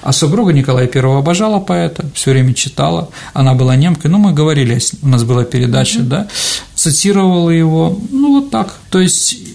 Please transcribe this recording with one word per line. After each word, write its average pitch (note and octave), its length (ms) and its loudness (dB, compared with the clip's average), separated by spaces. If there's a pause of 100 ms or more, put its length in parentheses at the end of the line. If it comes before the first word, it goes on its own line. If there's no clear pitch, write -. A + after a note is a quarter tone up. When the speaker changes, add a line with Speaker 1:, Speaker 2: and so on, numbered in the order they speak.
Speaker 1:
А C#3 100 -2
супруга F3 400 2
Николая C3 360 2
Первого C3 320 0
обожала F#3 400 0
поэта, F3 440 -4 (100)
все - 180 0
время C3 200 2
читала. D#3+ 580 -4 (220)
Она C3 220 2
была B2+ 220 2
немкой. D3+ 340 2
Ну, F#3+ 80 2
мы G3+ 140 4
говорили, C#3+ 480 0 (220)
у D3 60 -2
нас B2 140 2
была A#2+ 220 0
передача, B2+ 560 0
Speaker 2:
Мгм. B2+ 80 -2
Speaker 1:
да, F#3+ 200 -4 (460)
цитировала F3+ 760 0
его. E3 460 2 (140)
Ну, C#4 300 2
вот C#4 100 -8
так. A3 240 -4 (160)
То F#3+ 100 2
есть, - 360 0 (180)